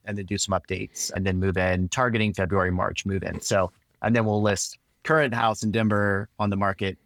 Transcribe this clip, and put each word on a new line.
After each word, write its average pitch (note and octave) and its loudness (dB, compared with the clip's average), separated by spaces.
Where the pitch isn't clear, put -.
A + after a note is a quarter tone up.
and G#2 -6
then G2+ -6
do G2 -4
some F#2+ 0
updates - -6
and G2 -2
then F#2 2
move F#2 0
in, F#2 2
targeting A2+ 0
February, F#2 0
March F2+ -2
move G2 -2
in. - -6
So, F#2+ 0
and A#2 2
then A2+ 2
we'll G#2+ 2
list G2+ 0
current D3+ 2
house A2+ 0
in A2 0
Denver G#2 2
on G#2+ 0
the G2+ 0
market, G2 -2